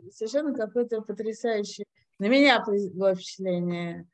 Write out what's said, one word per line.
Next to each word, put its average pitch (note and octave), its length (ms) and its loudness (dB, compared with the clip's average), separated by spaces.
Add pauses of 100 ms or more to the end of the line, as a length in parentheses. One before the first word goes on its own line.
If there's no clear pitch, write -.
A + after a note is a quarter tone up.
(120)
совершенно C4 420 -2
какой-то A3+ 480 -2
потрясающий, G#3+ 840 -4 (340)
на G3 80 0
меня C4+ 340 6
произвело G3 540 0
впечатление. F3 1000 -4